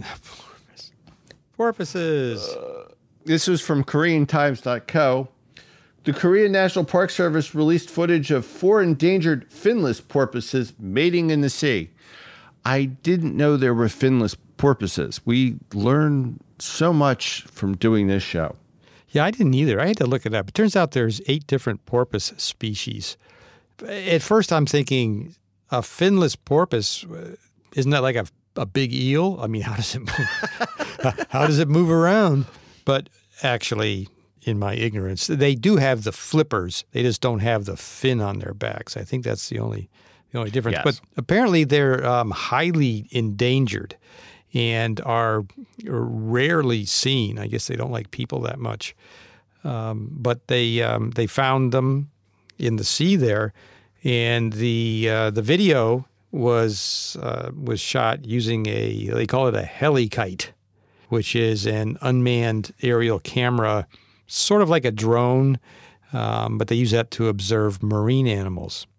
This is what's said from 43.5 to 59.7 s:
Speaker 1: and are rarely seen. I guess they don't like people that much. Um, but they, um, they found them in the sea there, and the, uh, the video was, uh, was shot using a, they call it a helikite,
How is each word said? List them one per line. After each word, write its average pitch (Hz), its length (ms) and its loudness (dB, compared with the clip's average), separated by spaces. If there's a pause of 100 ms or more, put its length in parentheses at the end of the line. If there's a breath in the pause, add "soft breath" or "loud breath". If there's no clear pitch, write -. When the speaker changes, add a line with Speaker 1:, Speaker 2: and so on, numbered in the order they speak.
Speaker 1:
and 113 480 0
are 113 440 0 (380)
rarely 120 1000 0
seen. 113 520 -2
I 104 100 -8
guess 110 200 -6
they 120 80 -6
don't 131 160 -6
like 113 200 -8
people 127 300 -8
that - 180 -8
much. 113 360 -10 (680 loud breath)
Um, 113 460 -6
but 123 360 -4
they, 117 340 0
um, 113 300 -2
they 117 160 -2
found 131 460 0
them 135 380 0 (460)
in 113 200 -2
the 98 80 -4
sea 185 320 2
there, 107 340 2 (540 soft breath)
and 117 480 0
the, 113 560 0
uh, 110 220 2
the 107 100 -2
video 131 640 2 (240)
was, 117 880 0
uh, - 300 -6 (100)
was 120 200 -4
shot 127 440 -2
using 113 420 -2
a, 107 400 -4
they 117 180 -2
call 131 220 0
it 113 80 0
a 101 80 -2
helikite, 117 840 -2 (600 soft breath)